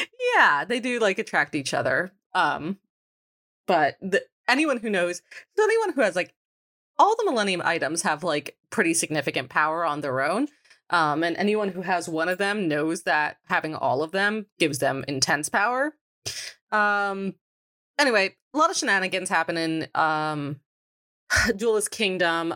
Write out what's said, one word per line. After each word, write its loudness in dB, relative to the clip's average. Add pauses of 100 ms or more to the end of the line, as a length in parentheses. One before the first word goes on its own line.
(360)
Yeah, 4
they -4
do, -4
like, 2
attract -2
each -4
other. -2 (220)
Um, -2 (880)
but 2
the, 0 (240)
anyone 2
who -6
knows, -2 (360)
so 4
anyone 2
who 0
has, 2
like, -4 (640)
all 6
the -2
Millennium 0
items 0
have, 0
like, -2 (120)
pretty 0
significant -2
power 0
on -2
their -2
own. 0 (440)
Um, 2
and -2
anyone 0
who -8
has -2
one -2
of -2
them -2
knows -2
that 0 (100)
having -2
all 0
of -6
them -2 (140)
gives 0
them 0
intense -2
power. 0 (800)
Um, 0 (640)
anyway, 4 (180)
a -2
lot 4
of -2
shenanigans 0
happen 0
in, -2
um, -2 (460)
<sighs> -2
Duelist 0
Kingdom. 0